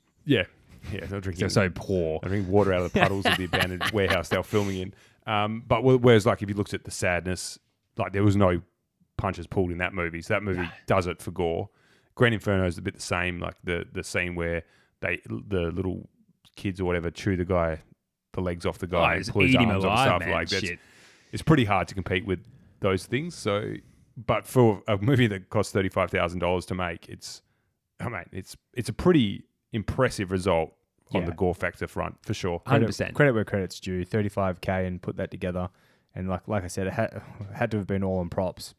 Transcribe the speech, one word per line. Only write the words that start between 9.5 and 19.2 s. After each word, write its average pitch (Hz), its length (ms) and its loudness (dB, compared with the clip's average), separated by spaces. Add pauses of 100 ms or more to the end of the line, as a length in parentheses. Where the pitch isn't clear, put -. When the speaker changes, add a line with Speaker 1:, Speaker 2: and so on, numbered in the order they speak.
Speaker 1:
in 85 80 -4
that 90 140 -2
movie. 85 280 -4
So 104 140 -2
that 101 80 0
movie 90 180 -2
Speaker 2:
No. 85 80 -4 (180)
Speaker 1:
does 95 200 2
it 87 140 -6
for - 100 -10
gore. 87 380 -2 (460)
Green 120 180 4
Inferno 98 320 2
is 90 120 0
a 95 40 -12
bit 92 140 -6
the - 60 -16
same, 90 380 -2
like, 85 240 -8
the, 87 280 -4
the 92 120 -8
scene 87 320 -4
where 85 280 -2 (380)
they, 90 240 -4
the 98 460 -4
little 92 360 -4 (480)
kids 98 240 -6
or 92 60 0
whatever 87 260 0
chew 98 240 -2
the 90 100 0
guy, 85 360 0 (520)
the 95 80 -4
legs 87 240 -4
off 85 120 -4
the 92 100 -8
guy 87 120 0
Speaker 2:
Oh, 85 160 4
Speaker 1:
and 95 40 -2
Speaker 2:
just 95 140 -8